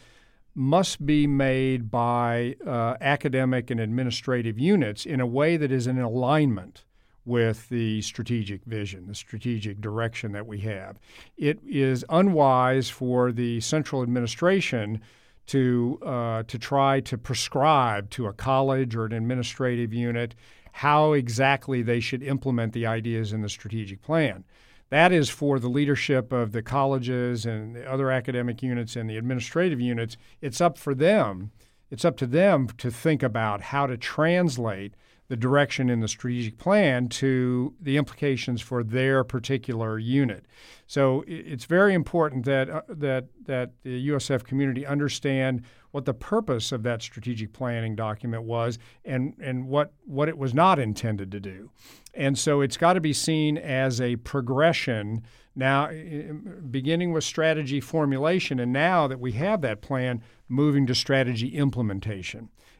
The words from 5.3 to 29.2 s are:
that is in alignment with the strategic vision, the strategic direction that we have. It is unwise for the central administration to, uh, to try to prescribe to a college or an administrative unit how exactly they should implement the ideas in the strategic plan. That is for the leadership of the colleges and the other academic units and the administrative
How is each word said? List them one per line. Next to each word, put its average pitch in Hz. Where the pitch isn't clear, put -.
that 147
is 127
in 127
alignment 123
with 117
the 113
strategic 107
vision, 98
the 101
strategic 107
direction 113
that 104
we 104
have. 98
It 151
is 135
unwise 135
for 123
the 120
central 143
administration 120
to, 123
uh, 117
to 117
try 135
to 120
prescribe 131
to 123
a 101
college 135
or 113
an 110
administrative 120
unit 120
how 151
exactly 131
they 120
should 120
implement 123
the 117
ideas 113
in 110
the 104
strategic 101
plan. 147
That 165
is 156
for 143
the 120
leadership 135
of 120
the 113
colleges 127
and 113
the 131
other 135
academic 123
units 120
and 113
the 110
administrative 127